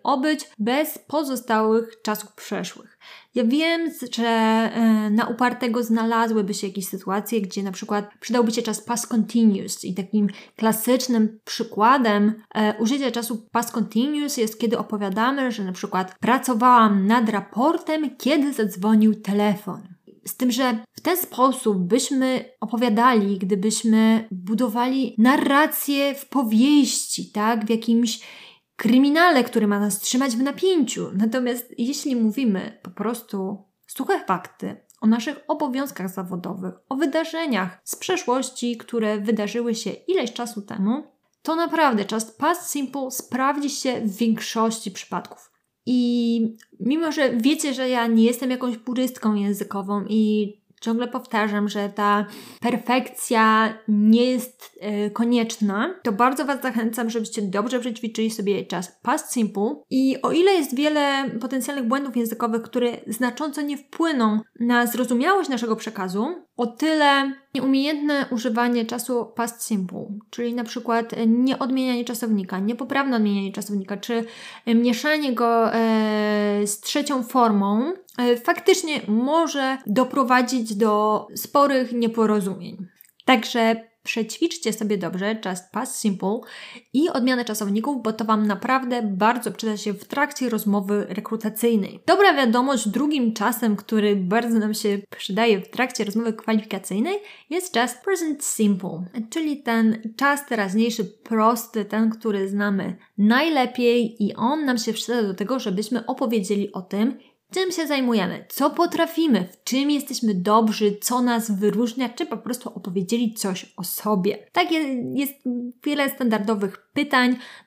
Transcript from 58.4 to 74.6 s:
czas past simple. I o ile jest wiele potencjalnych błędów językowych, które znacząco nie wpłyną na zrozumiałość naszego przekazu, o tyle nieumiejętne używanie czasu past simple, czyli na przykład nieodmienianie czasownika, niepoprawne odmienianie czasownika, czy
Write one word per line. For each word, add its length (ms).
czas 360
past 300
simple. 440
I 320
o 100
ile 200
jest 240
wiele 540
potencjalnych 460
błędów 300
językowych, 440
które 360
znacząco 540
nie 160
wpłyną 600
na 280
zrozumiałość 600
naszego 260
przekazu, 520
o 100
tyle 640
nieumiejętne 760
używanie 540
czasu 500
past 280
simple, 420
czyli 240
na 100
przykład 500
nieodmienianie 800
czasownika, 540
niepoprawne 560
odmienianie 360
czasownika, 460
czy 280